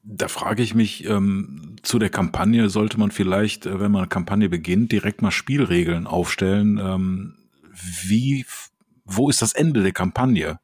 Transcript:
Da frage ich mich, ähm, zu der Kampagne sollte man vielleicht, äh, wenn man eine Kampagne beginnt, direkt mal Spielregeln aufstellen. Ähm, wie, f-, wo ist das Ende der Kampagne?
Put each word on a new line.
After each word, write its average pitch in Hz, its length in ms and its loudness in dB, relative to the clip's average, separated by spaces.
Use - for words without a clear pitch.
Da 104 240 -6
frage 117 340 -4
ich 110 120 -2
mich, 110 320 0
ähm, 98 760 -2
zu - 160 -2
der 104 120 2
Kampagne 104 580 2
sollte 107 300 0
man 104 120 2
vielleicht, 101 560 0
äh, 95 140 -4
wenn 104 120 2
man 98 100 2
eine 90 60 -4
Kampagne 98 400 0
beginnt, 90 440 0
direkt 104 300 0
mal 98 80 2
Spielregeln 87 760 0
aufstellen. 101 720 2
Ähm, 95 580 -4
wie, 127 360 2
f-, - 300 -16
wo 110 240 0
ist - 140 0
das 113 100 0
Ende 147 300 2
der 92 100 2
Kampagne? 92 720 0